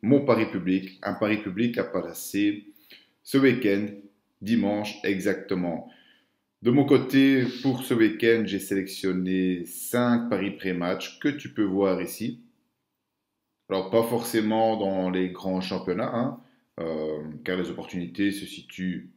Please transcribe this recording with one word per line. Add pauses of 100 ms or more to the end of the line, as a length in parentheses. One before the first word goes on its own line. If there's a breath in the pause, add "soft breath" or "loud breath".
mon
pari
public,
un
pari
public
à
placer (560 loud breath)
ce
week-end, (560)
dimanche
exactement. (720 loud breath)
De
mon
côté, (180)
pour
ce
week-end,
j'ai
sélectionné
cinq
paris
pré-match
que
tu
peux
voir
ici. (1300)
Alors
pas
forcément
dans
les
grands
championnats,
hein, (420 loud breath)
euh, (220)
car
les
opportunités
se
situent